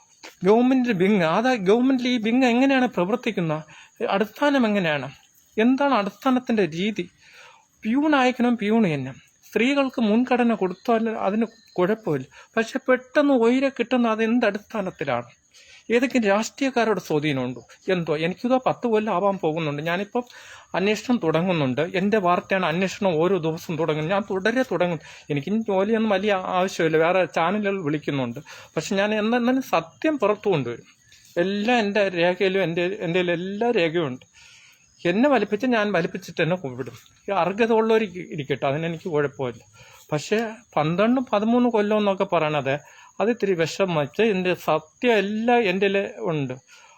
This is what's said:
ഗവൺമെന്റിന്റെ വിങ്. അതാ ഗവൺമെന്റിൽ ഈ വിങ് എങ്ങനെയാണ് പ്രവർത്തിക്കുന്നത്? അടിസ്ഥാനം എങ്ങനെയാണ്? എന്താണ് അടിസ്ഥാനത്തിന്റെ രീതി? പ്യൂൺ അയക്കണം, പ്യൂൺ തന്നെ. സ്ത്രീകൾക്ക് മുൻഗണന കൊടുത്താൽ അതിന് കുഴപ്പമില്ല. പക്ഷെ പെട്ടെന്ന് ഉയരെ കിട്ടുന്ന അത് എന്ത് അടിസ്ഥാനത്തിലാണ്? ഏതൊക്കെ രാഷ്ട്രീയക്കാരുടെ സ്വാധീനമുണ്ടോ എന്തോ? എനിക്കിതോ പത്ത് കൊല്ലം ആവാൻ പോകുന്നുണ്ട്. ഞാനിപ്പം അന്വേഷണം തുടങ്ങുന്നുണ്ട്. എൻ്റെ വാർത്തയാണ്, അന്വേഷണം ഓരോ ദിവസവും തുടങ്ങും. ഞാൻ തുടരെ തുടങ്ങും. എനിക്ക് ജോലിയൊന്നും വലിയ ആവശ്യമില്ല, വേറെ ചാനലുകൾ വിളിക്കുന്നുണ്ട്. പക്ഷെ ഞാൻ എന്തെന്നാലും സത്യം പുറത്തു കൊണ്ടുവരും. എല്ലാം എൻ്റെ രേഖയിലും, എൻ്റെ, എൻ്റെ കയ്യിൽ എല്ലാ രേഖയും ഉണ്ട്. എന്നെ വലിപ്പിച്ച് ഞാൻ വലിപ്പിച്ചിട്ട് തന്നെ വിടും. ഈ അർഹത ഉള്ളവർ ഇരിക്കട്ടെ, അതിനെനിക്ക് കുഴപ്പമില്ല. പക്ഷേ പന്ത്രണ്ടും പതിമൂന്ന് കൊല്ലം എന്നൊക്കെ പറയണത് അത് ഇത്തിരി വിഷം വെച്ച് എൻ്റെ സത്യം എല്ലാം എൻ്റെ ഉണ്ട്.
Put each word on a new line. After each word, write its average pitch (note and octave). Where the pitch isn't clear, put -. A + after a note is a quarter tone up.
ഗവൺമെന്റിന്റെ A#3+
വിങ്. F#3+
അതാ B3
ഗവൺമെന്റിൽ B3
ഈ -
വിങ് B3
എങ്ങനെയാണ് B3+
പ്രവർത്തിക്കുന്നത്? F3+
അടിസ്ഥാനം C4
എങ്ങനെയാണ്? D#3
എന്താണ് C4+
അടിസ്ഥാനത്തിന്റെ A#3
രീതി? F#3
പ്യൂൺ C#4+
അയക്കണം, B3
പ്യൂൺ A3
തന്നെ. C3+
സ്ത്രീകൾക്ക് C4
മുൻഗണന A#3+
കൊടുത്താൽ A3
അതിന് G#3+
കുഴപ്പമില്ല. F3+
പക്ഷെ A3+
പെട്ടെന്ന് C#4
ഉയരെ C4
കിട്ടുന്ന A#3
അത് A3
എന്ത് A#3+
അടിസ്ഥാനത്തിലാണ്? F#3
ഏതൊക്കെ B3
രാഷ്ട്രീയക്കാരുടെ A3
സ്വാധീനമുണ്ടോ C3+
എന്തോ? E3+
എനിക്കിതോ A#3
പത്ത് -
കൊല്ലം G#3+
ആവാൻ G3
പോകുന്നുണ്ട്. D3+
ഞാനിപ്പം G3+
അന്വേഷണം G#3
തുടങ്ങുന്നുണ്ട്. D#3+
എൻ്റെ G3+
വാർത്തയാണ്, F#3
അന്വേഷണം F#3
ഓരോ F#3
ദിവസവും D#3+
തുടങ്ങും. D#3
ഞാൻ G3+
തുടരെ G#3+
തുടങ്ങും. F3
എനിക്ക് C#3+
ജോലിയൊന്നും G#3+
വലിയ G3+
ആവശ്യമില്ല, F3+
വേറെ F3+
ചാനലുകൾ G3
വിളിക്കുന്നുണ്ട്. C#3+
പക്ഷെ -
ഞാൻ G#3
എന്തെന്നാലും B3
സത്യം D4+
പുറത്തു G#3
കൊണ്ടുവരും. A#2+
എല്ലാം G#3
എൻ്റെ G3+
രേഖയിലും, F#3
എൻ്റെ, F3
എൻ്റെ E3+
കയ്യിൽ F3
എല്ലാ G3+
രേഖയും E3
ഉണ്ട്. B2+
എന്നെ A3+
വലിപ്പിച്ച് G#3
ഞാൻ G#3
വലിപ്പിച്ചിട്ട് F3
തന്നെ E3+
വിടും. A#2+
ഈ G3
അർഹത G#3
ഉള്ളവർ A3
ഇരിക്കട്ടെ, C#3+
അതിനെനിക്ക് E3
കുഴപ്പമില്ല. C#3
പക്ഷേ D#3
പന്ത്രണ്ടും G3
പതിമൂന്ന് A#3
കൊല്ലം G#3
എന്നൊക്കെ G3
പറയണത് D3+
അത് G3+
ഇത്തിരി G3+
വിഷം F#3
വെച്ച് D3
എൻ്റെ F#3
സത്യം D#3
എല്ലാം A3
എൻ്റെ G3
ഉണ്ട്. C#3